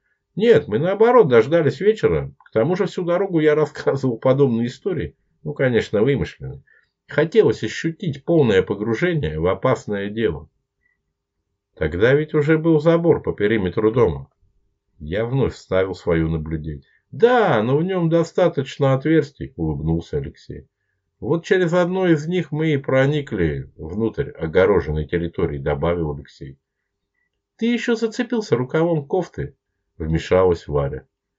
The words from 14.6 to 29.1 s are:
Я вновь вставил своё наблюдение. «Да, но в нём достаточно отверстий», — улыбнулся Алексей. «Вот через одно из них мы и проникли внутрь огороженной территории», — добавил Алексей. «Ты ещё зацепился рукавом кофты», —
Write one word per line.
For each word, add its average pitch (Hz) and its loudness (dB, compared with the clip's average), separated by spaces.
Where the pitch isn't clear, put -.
Я 87 -6
вновь 120 0
вставил 95 -2
своё 82 0
наблюдение. 78 -6
«Да, 190 2
но 127 0
в 156 0
нём 180 -2
достаточно 160 0
отверстий», — 143 -2
улыбнулся 78 -2
Алексей. 73 -12
«Вот 151 -4
через 185 0
одно 180 0
из 156 2
них 175 -4
мы 156 -2
и 139 0
проникли 131 -2
внутрь 82 -4
огороженной 80 2
территории», — 85 -4
добавил 76 -2
Алексей. 69 -16
«Ты 220 -2
ещё 240 0
зацепился 226 -2
рукавом 156 0
кофты», — - -6